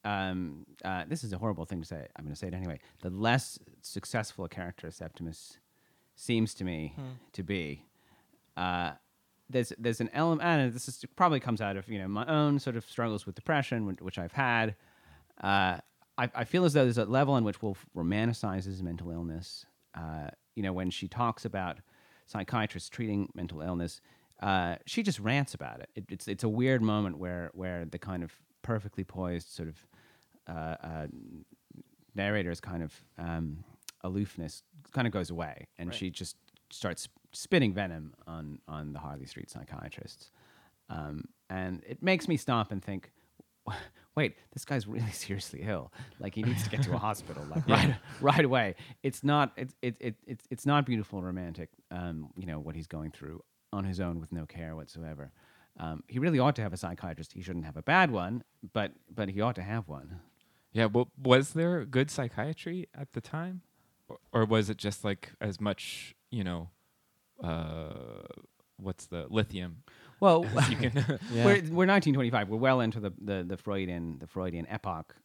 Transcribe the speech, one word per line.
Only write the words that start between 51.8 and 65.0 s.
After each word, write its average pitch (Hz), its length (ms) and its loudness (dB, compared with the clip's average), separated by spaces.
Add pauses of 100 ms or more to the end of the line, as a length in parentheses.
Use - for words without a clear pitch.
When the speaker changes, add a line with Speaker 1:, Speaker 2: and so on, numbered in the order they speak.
Speaker 1:
um, 87 460 -6
you 92 80 -8
know, 78 140 -4
what 76 160 -8
he's 80 120 -8
going 80 240 -8
through 78 320 -14 (300)
on 101 120 -2
his 92 140 -2
own 87 200 -2
with 80 120 -10
no 80 140 -6
care 80 300 -10
whatsoever. 78 560 -12 (480)
Um, 80 280 -6
he 120 120 -6
really 156 200 4
ought 139 180 6
to 120 40 -4
have 104 120 -2
a 92 40 -8
psychiatrist. 87 560 -8
He 95 80 -12
shouldn't 87 240 -6
have 76 100 -12
a 78 60 -8
bad 175 300 6
one, 104 320 -2 (300)
but, 101 200 0 (200)
but 110 160 -2
he 98 120 -2
ought 120 140 2
to 90 80 -8
have 104 260 -4
one. 78 320 -12 (500)
Speaker 3:
Yeah, 113 140 6
well, 117 240 4 (120)
was 131 320 8
there 165 320 2
good 135 260 2
psychiatry 156 840 -4
at 139 180 -10
the 117 80 -4
time? 175 400 -8 (460)
Or, - 120 -14 (120)
or 113 140 6
was 107 240 4
it 110 80 -2
just, - 260 -4